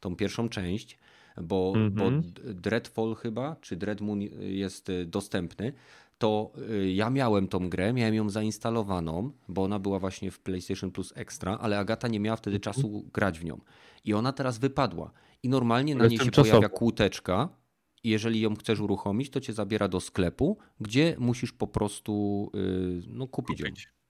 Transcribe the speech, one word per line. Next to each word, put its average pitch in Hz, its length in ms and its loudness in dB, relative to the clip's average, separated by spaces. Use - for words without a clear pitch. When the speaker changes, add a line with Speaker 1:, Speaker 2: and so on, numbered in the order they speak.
Speaker 1:
tą 90 160 -6
pierwszą 110 320 -2
część, 95 500 -6
bo, 92 340 2
Speaker 2:
Mhm. 107 180 2
Speaker 1:
bo 104 160 2
D-, - 240 -12
Dreadfall 113 600 -2
chyba, 120 460 -6
czy - 160 -10
Dread 101 240 -6
Moon 104 200 -2
jest, 98 480 -6
y, 90 180 -2
dostępny, 95 680 -4
to, 107 340 0
y, 98 220 0
ja 104 180 2
miałem 113 380 4
tą 92 220 0
grę, 95 220 0
miałem 113 220 2
ją 107 160 0
zainstalowaną, 107 1000 -2
bo 90 160 0
ona 101 140 0
była 98 200 0
właśnie 95 320 -4
w - 100 -16
PlayStation 92 500 -4
Plus 92 260 -8
Extra, - 440 -6
ale 104 180 0
Agata 110 300 -2
nie 110 120 0
miała 110 160 0
wtedy 101 200 -4
Speaker 2:
Mhm. 101 180 -4
Speaker 1:
czasu 107 380 -2
grać 95 260 2
w 80 60 -12
nią. 71 160 -8
I 107 100 2
ona 117 180 2
teraz 127 260 -4
wypadła. 117 520 -2
I 123 60 -2
normalnie 127 460 2
na 127 60 2
Speaker 2:
Ale 117 100 10
Speaker 1:
niej 117 80 2
się 131 60 2
Speaker 2:
tymczasowo. 127 260 8
Speaker 1:
pojawia 107 180 10
kłódeczka 110 800 2
i 117 60 0
jeżeli 110 300 2
ją 107 160 2
chcesz 104 240 0
uruchomić, 101 500 0
to 139 100 -4
cię - 120 -8
zabiera 104 360 0
do 90 120 0
sklepu, - 580 0
gdzie 131 380 2
musisz 120 340 -2
po - 140 -4
prostu, 101 880 -2
y, 92 520 -2
no, 120 220 -10
kupić - 320 -6
ją. - 60 -4
Speaker 2:
Kupić. - 220 -12